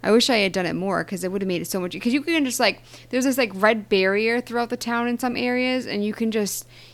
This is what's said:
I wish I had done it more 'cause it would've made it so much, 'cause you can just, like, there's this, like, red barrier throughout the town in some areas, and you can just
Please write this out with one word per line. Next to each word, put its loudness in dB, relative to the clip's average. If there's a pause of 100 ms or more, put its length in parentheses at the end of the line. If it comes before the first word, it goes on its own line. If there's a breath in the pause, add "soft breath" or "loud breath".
I 2
wish 6
I 4
had 2
done 0
it -2
more 0
'cause -6
it -2
would've -2
made -2
it -6
so -2
much, -6
'cause 0
you 0
can 0
just, -2
like, 0 (280 loud breath)
there's 0
this, 2
like, 0
red 2
barrier 2
throughout -4
the -4
town -2
in -2
some -2
areas, 0
and -2
you -2
can -2
just -2 (280 loud breath)